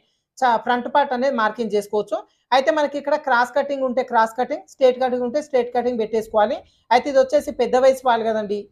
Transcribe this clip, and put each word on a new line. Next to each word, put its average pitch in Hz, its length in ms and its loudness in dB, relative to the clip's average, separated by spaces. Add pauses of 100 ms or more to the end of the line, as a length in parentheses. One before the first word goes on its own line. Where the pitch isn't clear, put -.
(380)
చ-, 240 240 2
ఫ్రంట్ 247 300 -2
పార్ట్ 277 220 2
అనేది 254 220 -2
మార్కింగ్ 214 380 -2
చేసుకోవచ్చు. 208 420 -4 (360)
అయితే 269 180 4
మనకి 294 280 0
ఇక్కడ 285 180 -2
క్రాస్ 247 360 0
కటింగ్ 277 340 -2
ఉంటే 247 180 -2
క్రాస్ 226 320 0
కటింగ్, 285 320 -4
స్ట్రైట్ 254 320 2
కటింగ్ 247 260 0
ఉంటే 247 160 -2
స్ట్రైట్ 240 320 -2
కటింగ్ 240 260 -2
పెట్టేసుకోవాలి. 220 560 0 (340)
అయితే 247 180 4
ఇది 269 120 2
వచ్చేసి 285 320 0
పెద్ద 240 240 0
వయసు 262 280 4
వాళ్ళు 233 200 2
కదండి, 214 340 -2 (140)